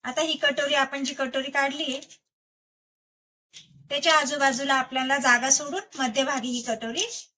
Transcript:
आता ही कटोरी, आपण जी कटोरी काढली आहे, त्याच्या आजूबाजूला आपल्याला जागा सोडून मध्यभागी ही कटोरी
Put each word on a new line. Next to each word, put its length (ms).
आता 160
ही 160
कटोरी, 380
आपण 300
जी 100
कटोरी 360
काढली 320
आहे, 180
त्याच्या 280
आजूबाजूला 560
आपल्याला 440
जागा 320
सोडून 320
मध्यभागी 500
ही 140
कटोरी 440